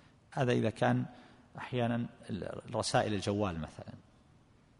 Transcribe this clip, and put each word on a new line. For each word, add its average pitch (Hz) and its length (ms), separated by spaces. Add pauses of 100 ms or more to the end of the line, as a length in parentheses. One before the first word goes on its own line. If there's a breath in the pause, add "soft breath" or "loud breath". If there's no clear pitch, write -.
(320 soft breath)
هذا 127 200
إذا 117 180
كان 123 360 (520 loud breath)
أحيانا 117 380 (340)
ال-، - 400
الرسائل 107 440
الجوال 101 460
مثلا، - 340 (880)